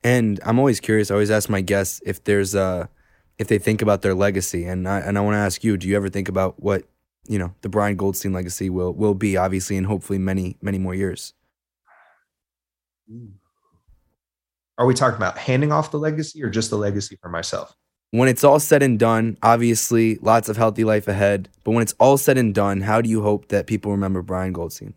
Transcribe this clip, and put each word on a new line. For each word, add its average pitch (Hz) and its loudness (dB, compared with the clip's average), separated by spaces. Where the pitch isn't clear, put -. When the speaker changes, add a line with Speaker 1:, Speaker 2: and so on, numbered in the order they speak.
Speaker 1:
And 117 2
I'm 113 2
always 131 4
curious, 107 0
I 98 0
always 104 2
ask 107 0
my 98 0
guests 95 -2
if - -8
there's 101 0
a, 92 -2
if 110 -4
they 104 2
think 107 0
about 104 2
their 98 0
legacy. 92 -2
And 90 -6
I, 98 -2
and 101 -4
I 101 0
wanna 104 0
ask 101 -2
you, 107 2
do 90 -6
you 101 2
ever 98 -2
think 95 -6
about 95 -2
what, 98 0
you 107 -4
know, 90 -6
the 104 -8
Brian 101 0
Goldstein 98 -4
legacy 90 -6
will, 90 -4
will 104 0
be, 98 -2
obviously, 92 -2
in 92 -2
hopefully 98 -4
many, 95 -4
many 98 -4
more 92 -4
years? 95 -8
Speaker 2:
Are 120 4
we 131 6
talking 127 0
about 90 -2
handing 135 0
off 151 -2
the 151 -6
legacy 156 -6
or 123 -4
just 110 -2
the 104 -2
legacy 101 -4
for 87 -16
myself? - -8
Speaker 1:
When 117 4
it's 120 2
all 143 8
said 147 4
and 123 2
done, 113 2
obviously 117 4
lots 110 4
of 104 -4
healthy 110 2
life 107 0
ahead, 101 0
but 110 -2
when 117 2
it's 107 -4
all 135 8
said 131 4
and 110 0
done, 101 0
how 107 2
do 113 -2
you 110 0
hope 104 0
that 101 -2
people 104 -4
remember 95 -2
Brian 92 -4
Goldstein? 87 -10